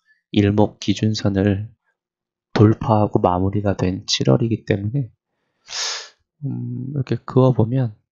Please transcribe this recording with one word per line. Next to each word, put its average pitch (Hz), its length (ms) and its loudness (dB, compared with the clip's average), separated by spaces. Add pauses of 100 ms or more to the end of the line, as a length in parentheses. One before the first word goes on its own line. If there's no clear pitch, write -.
(320)
일목 101 480 2
기준선을 101 920 -2 (840)
돌파하고 107 680 2
마무리가 98 580 0
된 95 280 -4
칠월이기 123 600 -2
때문에, 110 460 -4 (1300)
음, 123 480 -8
이렇게 131 240 -4
그어보면 123 800 2 (160)